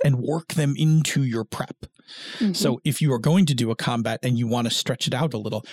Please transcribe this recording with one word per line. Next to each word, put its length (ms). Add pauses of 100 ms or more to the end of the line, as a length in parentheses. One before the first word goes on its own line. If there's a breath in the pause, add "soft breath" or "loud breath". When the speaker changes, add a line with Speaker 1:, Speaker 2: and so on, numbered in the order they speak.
Speaker 1:
and 120
work 360
them 240
into 460
your 200
prep. 420 (540 loud breath)
Speaker 2:
Mm-hmm. 140
Speaker 1:
So 300
if 180
you 120
are 60
going 280
to 80
do 160
a 40
combat 460
and 160
you 100
wanna 220
stretch 380
it 60
out 200
a 40
little, 360